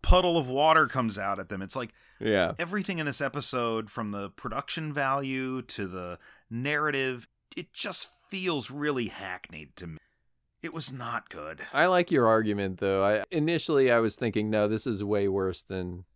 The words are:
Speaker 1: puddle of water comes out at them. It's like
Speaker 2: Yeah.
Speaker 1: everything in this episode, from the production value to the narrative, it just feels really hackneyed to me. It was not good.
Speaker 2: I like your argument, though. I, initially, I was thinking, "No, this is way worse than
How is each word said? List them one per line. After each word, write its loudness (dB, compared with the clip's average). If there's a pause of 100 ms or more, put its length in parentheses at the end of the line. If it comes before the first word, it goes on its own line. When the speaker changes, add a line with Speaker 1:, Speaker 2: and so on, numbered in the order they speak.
Speaker 1:
puddle 8
of 0
water 6
comes -2
out -2
at -10
them. -6
It's -6
like -8 (280)
Speaker 2:
Yeah. 2
Speaker 1:
everything -4
in -2
this -4
episode, -2
from -6
the -8
production -8
value -2
to -8
the -8 (300)
narrative, -4 (300)
it -12
just -6 (220)
feels -2
really -2
hackneyed -12
to -14
me. -14 (680)
It -8
was -6
not -8
good. -12 (120)
Speaker 2:
I 4
like 2
your 6
argument, 2
though. 4
I, 4
initially, 2
I 6
was 0
thinking, 0
"No, 4
this -2
is -2
way 2
worse 0
than -8 (120)